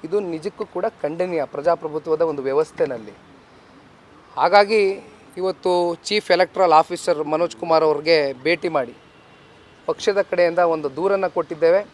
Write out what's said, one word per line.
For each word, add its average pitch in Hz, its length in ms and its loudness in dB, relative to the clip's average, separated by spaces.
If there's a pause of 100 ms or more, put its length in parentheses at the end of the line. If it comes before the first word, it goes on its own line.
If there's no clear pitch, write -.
ಇದು 196 120 -2 (140)
ನಿಜಕ್ಕೂ 156 420 -10
ಕೂಡ 175 100 -4 (160)
ಖಂಡನೀಯ 165 440 -4 (100)
ಪ್ರಜಾಪ್ರಭುತ್ವದ 156 760 -2
ಒಂದು 139 180 -8
ವ್ಯವಸ್ಥೆನಲ್ಲಿ. 135 640 -4 (1200)
ಹಾಗಾಗಿ 202 440 4 (600)
ಇವತ್ತು 185 320 -2 (360)
ಚೀಫ್ 208 280 -4
ಎಲೆಕ್ಟ್ರಲ್ 175 440 4
ಆಫೀಸರ್ 160 400 -2 (120)
ಮನೋಜ್ 170 300 -2
ಕುಮಾರ್ 160 260 2
ಅವ್ರಿಗೆ 151 300 2 (260)
ಭೇಟಿ 170 320 -2
ಮಾಡಿ 123 180 -4 (920)
ಪಕ್ಷದ 196 320 -2 (100)
ಕಡೆಯಿಂದ 175 300 2 (140)
ಒಂದು 147 220 -6
ದೂರನ್ನು 190 400 -2
ಕೊಟ್ಟಿದ್ದೇವೆ. 165 460 0 (100)